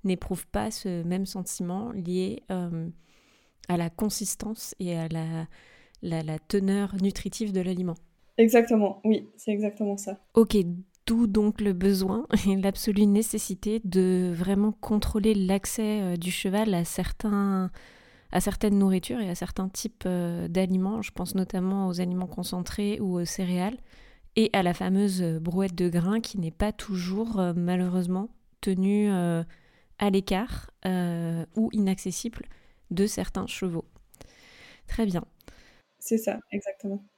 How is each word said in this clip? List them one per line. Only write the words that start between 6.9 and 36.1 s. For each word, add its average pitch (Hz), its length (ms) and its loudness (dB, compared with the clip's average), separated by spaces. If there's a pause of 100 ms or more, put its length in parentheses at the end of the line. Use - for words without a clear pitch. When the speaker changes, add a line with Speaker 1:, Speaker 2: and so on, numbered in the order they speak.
Speaker 1:
nutritive 196 500 -2
de 190 100 0
l'aliment. 180 340 -2 (420)
Speaker 2:
Exactement, 226 680 6
oui, 220 220 4 (100)
c'est - 140 -4
exactement 208 460 -2
ça. 202 220 -8 (140)
Speaker 1:
Ok, 220 240 6 (500)
d'où 233 180 4
donc 208 360 2
le 202 120 2
besoin 190 560 2
<laughs> 202 180 2
et 196 80 4
l'absolue 196 520 2
nécessité 208 760 0
de 185 520 4
vraiment 196 380 2
contrôler 214 600 0
l'accès, 202 680 0
euh, 180 160 0
du 175 140 -4
cheval 202 420 0
à 170 120 2
certains, 196 840 0 (600)
à 185 100 2
certaines 202 360 2
nourritures 196 440 2
et 190 80 -2
à 175 60 -4
certains 185 340 -4
types, - 360 -10
euh, 175 420 -2
d'aliments. 185 540 0
Je - 100 -8
pense 180 220 -6
notamment 190 540 0
aux 180 140 -2
aliments 180 260 -2
concentrés 185 720 -4
ou 180 200 0
aux 170 60 0
céréales 180 520 -2 (580)
et 220 180 6
à 196 100 4
la 175 120 4
fameuse, 185 480 2
euh, 160 160 0
brouette 180 360 0
de 175 140 2
grains 175 300 2
qui 226 180 -8
n'est 165 140 -2
pas 214 220 0
toujours, 196 680 -4
euh, 175 160 2
malheureusement 180 720 0 (320)
tenue, 202 480 2
euh, 175 340 2 (540)
à 208 120 2
l'écart, 196 640 0 (140)
euh, 170 600 -2 (100)
ou 220 160 2
inaccessible 190 680 -2 (500)
de 196 160 2
certains 190 400 -4
chevaux. 170 380 -4 (1000)
Très - 180 0
bien. 175 180 -2 (760)
Speaker 2:
C'est - 180 0